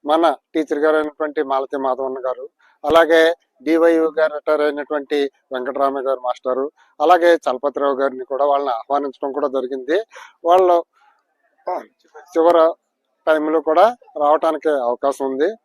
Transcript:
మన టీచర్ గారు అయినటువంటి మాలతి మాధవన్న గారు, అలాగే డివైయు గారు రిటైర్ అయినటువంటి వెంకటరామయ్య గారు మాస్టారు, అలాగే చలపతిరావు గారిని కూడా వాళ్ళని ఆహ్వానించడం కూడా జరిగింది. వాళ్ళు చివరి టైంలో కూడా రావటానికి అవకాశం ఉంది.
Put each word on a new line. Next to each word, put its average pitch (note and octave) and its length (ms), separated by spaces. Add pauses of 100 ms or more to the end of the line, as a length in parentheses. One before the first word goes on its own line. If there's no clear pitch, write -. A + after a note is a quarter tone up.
మన D#3 300 (180)
టీచర్ D#3 260
గారు D#3 160
అయినటువంటి D3+ 480
మాలతి C3+ 340
మాధవన్న C3 420
గారు, B2+ 300 (360)
అలాగే E3 500 (280)
డివైయు D#3+ 560
గారు D#3 140
రిటైర్ D3+ 280
అయినటువంటి D3 680 (220)
వెంకటరామయ్య C3+ 560
గారు C3 120
మాస్టారు, B2+ 520 (300)
అలాగే E3+ 320
చలపతిరావు C#3 600
గారిని B2+ 300
కూడా C3+ 200
వాళ్ళని C#3 260
ఆహ్వానించడం C#3 600
కూడా C#3 160
జరిగింది. C3 500 (480)
వాళ్ళు F3+ 400 (1300)
చివరి E3 460 (640)
టైంలో D#3 340
కూడా F3 360 (200)
రావటానికి D#3 520
అవకాశం C3+ 560
ఉంది. C3+ 240 (160)